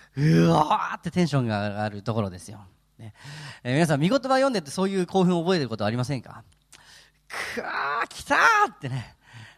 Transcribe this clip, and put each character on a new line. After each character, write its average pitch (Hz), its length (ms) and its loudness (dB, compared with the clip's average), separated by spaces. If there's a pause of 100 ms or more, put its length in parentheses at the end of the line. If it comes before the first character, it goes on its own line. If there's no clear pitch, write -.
(160)
う 165 320 4
わ 170 460 2
ー - 40 -10
っ - 20 -20
て 165 100 -8
テ 175 140 0
ン 156 40 0
シ 143 80 0
ョ 135 40 2
ン 120 80 0
が 104 200 -2
上 101 60 -6
が 107 140 -2
る 101 140 -12
と 110 120 -4
こ 110 80 0
ろ 98 80 -4
で 90 80 -14
す - 120 -18
よ。 104 140 -18 (340)
ね。 110 140 -18 (520)
え 123 60 -4
ー、 127 40 0
皆 160 120 4
さ 151 100 2
ん、 135 40 0
御 160 80 4
言 - 20 0
葉 269 100 4
読 262 280 2
ん 262 40 -2
で 196 100 -2
て 143 80 -12
そ 190 140 -2
う 190 40 2
い 196 120 0
う 175 60 0
興 190 180 2
奮 180 120 4
を 165 60 0
覚 185 140 2
え - 20 2
て 143 60 -2
る 117 40 -4
こ 107 80 -8
と 104 80 -2
あ 104 60 2
り 117 60 -2
ま 123 80 0
せ 139 120 -4
ん 113 60 -8
か？ - 220 -18 (840)
「く - 340 -8
わ - 420 -4
ー、 - 40 -8
来 - 140 -16
た 285 140 -2 (320)
ー！」 - 40 -14
っ - 60 -20
て 135 100 -8
ね。 120 280 -10 (420)